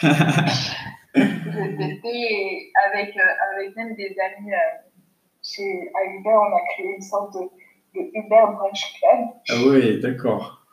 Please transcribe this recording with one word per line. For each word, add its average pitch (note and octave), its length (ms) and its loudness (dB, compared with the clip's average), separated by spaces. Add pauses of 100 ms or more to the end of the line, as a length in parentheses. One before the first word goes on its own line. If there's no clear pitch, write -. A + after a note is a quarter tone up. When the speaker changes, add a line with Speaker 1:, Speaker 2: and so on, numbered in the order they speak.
Speaker 1:
<laughs> D3 440 4 (720)
Speaker 2:
Je - 40 4 (400)
les F#3+ 140 -4
détestais F#3+ 340 -6
et A#3 640 -6 (140)
avec, G3+ 320 -4
euh, G3 40 -2 (340)
avec G3 200 -8
même A3+ 200 -8
des G3 240 -10
amis, G3+ 340 -6
euh, F#3 40 0 (840)
chez, F#4 520 -8
à F#3+ 180 -2
Uber, G3 160 -4
on G#3 260 6
a F3 40 2 (140)
créé F#3+ 220 -8
une F#3+ 60 -14
sorte G3+ 320 -6
de, F#3+ 60 -8 (600)
de - 140 -6
Uber A3 320 6 (100)
Brunch - 440 -6
Club. - 280 4 (220)
Speaker 1:
Ah B2 180 2
ouais, A#2+ 300 6
d'accord. A#2+ 760 -4